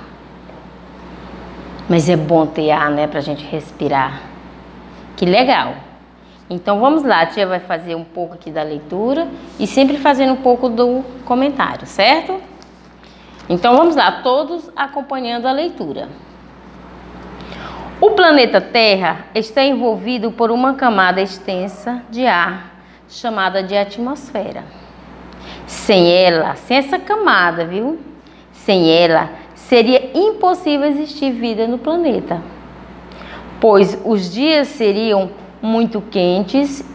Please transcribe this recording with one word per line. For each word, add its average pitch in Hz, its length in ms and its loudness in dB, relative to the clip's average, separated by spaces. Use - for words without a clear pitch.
Mas 170 200 2
é 180 80 4
bom 156 300 2
ter 156 260 -2
ar, 151 180 2
né, 147 160 0
pra 147 140 -6
gente 143 240 -8
respirar. 139 760 -4
Que - 80 -2
legal. 180 520 2
Então 202 280 -2
vamos 285 240 2
lá, 202 160 4
a 165 60 4
tia 196 200 -2
vai 185 140 -2
fazer 170 340 -6
um 165 80 -8
pouco 170 320 -10
aqui 170 160 -16
da 151 140 -4
leitura 202 640 -4
e 208 120 -4
sempre 277 300 2
fazendo 269 340 2
um 262 100 -2
pouco 247 260 2
do 247 360 0
comentário, 262 600 -2
certo? 320 540 2
Então 208 280 4
vamos 330 180 6
lá, 202 260 2
todos 294 540 -2
acompanhando 262 720 -6
a 262 60 2
leitura. 262 560 -6
O 427 100 6
planeta 302 500 6
Terra 190 720 0
está 220 300 -2
envolvido 226 680 -2
por 226 180 0
uma 254 240 0
camada 190 480 2
extensa 196 880 -8
de 240 160 -2
ar, 180 420 0
chamada 190 540 -2
de 190 140 -4
atmosfera. 233 880 -6
Sem 175 460 4
ela, 175 440 4
sem - 220 -2
essa 277 200 -2
camada, 214 680 2
viu? 220 360 -4
Sem 175 380 2
ela, 165 400 4
seria 254 600 2
impossível 359 720 2
existir 285 460 -2
vida 226 340 -2
no 240 120 -4
planeta, 240 600 -2
pois 196 440 6
os 190 280 0
dias 285 360 2
seriam 202 600 0
muito 226 400 0
quentes 202 920 -2